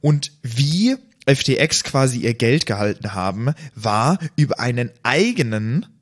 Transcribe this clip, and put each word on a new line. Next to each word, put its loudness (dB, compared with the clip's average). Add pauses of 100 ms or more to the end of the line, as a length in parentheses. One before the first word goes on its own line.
Und 2 (100)
wie 0 (280)
F 4
T 0
X 0
quasi 0
ihr 0
Geld 2
gehalten -4
haben, -2 (220)
war 0 (180)
über 2
einen -2 (120)
eigenen 0 (160)